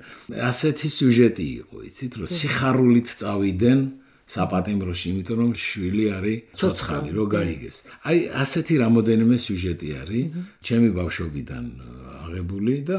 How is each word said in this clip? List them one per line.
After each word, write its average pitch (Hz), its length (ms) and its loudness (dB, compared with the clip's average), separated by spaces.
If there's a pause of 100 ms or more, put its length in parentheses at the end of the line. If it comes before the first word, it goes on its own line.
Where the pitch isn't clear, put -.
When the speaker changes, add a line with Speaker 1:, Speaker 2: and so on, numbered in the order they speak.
(320)
Speaker 1:
ასეთი 143 580 -2
სიუჟეტი 117 600 4
იყო, - 280 -14
იცით, - 340 -12
რომ 113 140 -8
Speaker 2:
დიახ. 180 60 -2
Speaker 1:
სიხარულით 127 760 4
წავიდნენ 101 680 2 (440)
საპატიმროში, 92 840 -2
იმიტომ 95 300 -4
რომ 120 140 4
შვილი 107 560 -2
არის 101 300 -2 (100)
ცოცხალი, - 100 -20
Speaker 2:
ცოცხალი, 82 540 -2
Speaker 1:
რომ 104 160 0
Speaker 2:
დიახ. - 80 -2
Speaker 1:
გაიგეს. 82 420 -4 (220)
აი, 165 180 0 (140)
ასეთი 156 440 0
რამოდენიმე 113 640 6
სიუჟეტი 87 540 -4
არის 85 320 -6
Speaker 2:
მმ. 160 200 -8 (140)
Speaker 1:
ჩემი 117 320 2
ბავშვობიდან, 80 720 -4
ე, 64 260 -14 (320)
აღებული 95 580 -2
და 175 200 -4